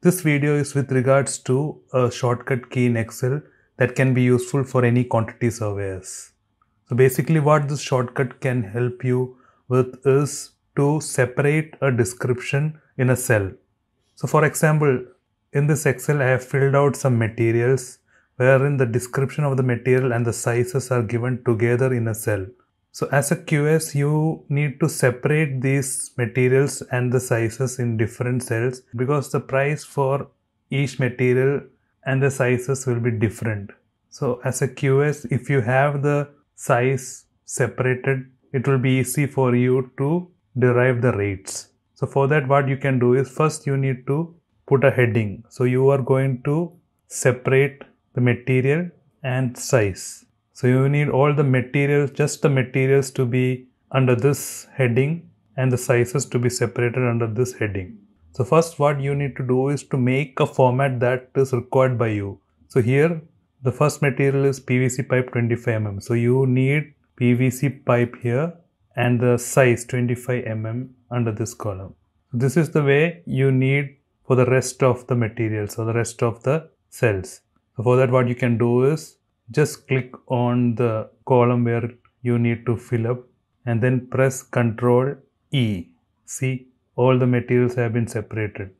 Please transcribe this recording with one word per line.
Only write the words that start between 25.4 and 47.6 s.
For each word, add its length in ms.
these 560
materials 640
and 220
the 60
sizes 580
in 180
different 460
cells 400
because 360
the 80
price 440
for 460
each 260
material 640
and 160
the 80
sizes 560
will 120
be 120
different. 580
So 340
as 200
a 40
Q 360
S, 220
if 220
you 140
have 400
the 280
size 720
separated, 840
it 160
will 120
be 180
easy 300
for 280
you 440
to 320
derive 460
the 80
rates. 560
So 140
for 220
that, 180
what 200
you 100
can 200
do 160
is 160
first 380
you 100
need 300
to 260
put 180
a 60
heading. 600
So 160
you 240
are 120
going 440
to 260
separate 760